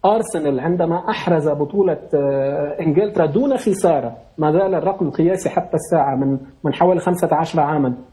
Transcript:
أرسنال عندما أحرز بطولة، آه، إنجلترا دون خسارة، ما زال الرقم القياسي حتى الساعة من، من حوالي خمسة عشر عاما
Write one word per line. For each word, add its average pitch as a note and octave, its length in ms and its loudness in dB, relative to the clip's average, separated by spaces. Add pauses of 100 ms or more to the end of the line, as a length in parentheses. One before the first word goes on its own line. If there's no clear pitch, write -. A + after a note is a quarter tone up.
أرسنال E3 560 0
عندما F3 500 0
أحرز E3 380 0
بطولة، D3 500 0 (160)
آه، C#3+ 680 -2
إنجلترا E3+ 460 2
دون B3 300 0
خسارة، E3+ 600 0 (220)
ما D#3 140 2
زال F#3 220 2
الرقم F3+ 320 -2
القياسي E3+ 420 0
حتى - 260 -2
الساعة C#3 420 0
من، C3+ 220 0 (260)
من D3 100 0
حوالي F3 260 2
خمسة F3 320 0
عشر D#3+ 280 0
عاما C#3+ 340 0 (180)